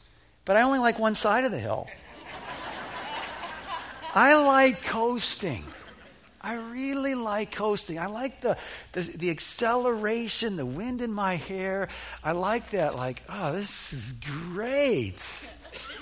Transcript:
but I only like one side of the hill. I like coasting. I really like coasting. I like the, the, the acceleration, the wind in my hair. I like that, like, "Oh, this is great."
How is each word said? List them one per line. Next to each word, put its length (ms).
but 120
I 60
only 160
like 180
one 160
side 320
of 60
the 80
hill. 280
I 220
like 480
coasting. 800
I 140
really 580
like 380
coasting. 480
I 80
like 340
the, 160
the, 80
the 280
acceleration, 1300
the 100
wind 380
in 100
my 220
hair. 540
I 80
like 400
that, 240
like, 340
"Oh, 220
this 420
is 200
great." 1400